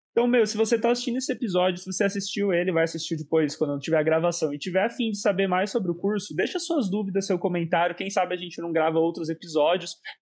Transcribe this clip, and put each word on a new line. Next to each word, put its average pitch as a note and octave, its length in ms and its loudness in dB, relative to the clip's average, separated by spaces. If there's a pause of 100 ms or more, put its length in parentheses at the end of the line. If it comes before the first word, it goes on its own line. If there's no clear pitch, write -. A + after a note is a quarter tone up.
(120)
Então, A#3+ 160 2
meu, A#3+ 200 4
se G#3 100 -4
você A3 240 2
tá A#3 100 4
assistindo A#3+ 280 -2
esse C4 120 -4
episódio, F#3 460 2
se F#3 160 -10
você G3 120 0
assistiu G3 460 -2
ele, F3+ 220 2
vai E3 120 4
assistir E3 300 -4
depois, D3+ 400 0
quando C#3+ 240 -2
tiver D#3 200 0
a D#3 40 4
gravação, D#3+ 520 0
e D3 40 -8
tiver F#3 280 0
a - 20 -2
fim A#3 220 -4
de G3+ 100 -6
saber G3 260 2
mais F#3 240 0
sobre F#3+ 200 -2
o E3+ 40 -2
curso, G3 400 -4
deixa G3+ 240 -2
suas C#4 320 -2
dúvidas, G3 360 -2
seu F3+ 120 0
comentário, F3 560 0
quem F#3+ 140 -8
sabe F3+ 260 0
a F3+ 40 -2
gente F3 240 -12
não E3+ 100 -6
grava D#3+ 260 2
outros E3 300 0
episódios, E3 680 0 (240)